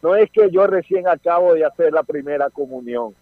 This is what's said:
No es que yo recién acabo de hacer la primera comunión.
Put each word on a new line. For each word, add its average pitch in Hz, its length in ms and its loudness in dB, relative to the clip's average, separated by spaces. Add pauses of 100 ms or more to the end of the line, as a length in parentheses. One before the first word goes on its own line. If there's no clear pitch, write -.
No 175 140 0
es 208 160 2
que 214 200 4
yo 190 160 2
recién 185 400 -2
acabo 175 460 2
de 156 120 2
hacer 156 260 0
la 156 120 0
primera 143 460 -6
comunión. 120 720 -8